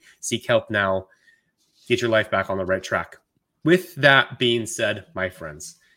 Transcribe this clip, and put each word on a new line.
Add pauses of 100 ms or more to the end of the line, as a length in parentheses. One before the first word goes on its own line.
(200)
Seek
help
now. (800)
Get
your
life
back
on
the
right
track. (480)
With
that
being
said,
my
friends, (160)